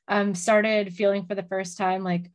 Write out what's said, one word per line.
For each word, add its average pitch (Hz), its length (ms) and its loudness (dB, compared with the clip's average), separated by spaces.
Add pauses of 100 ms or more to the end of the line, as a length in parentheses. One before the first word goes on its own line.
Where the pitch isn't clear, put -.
um, 202 260 2
started 208 600 2
feeling 202 320 0
for 208 80 -6
the 196 80 -4
first 185 340 -6
time, 190 260 0
like, 175 320 -2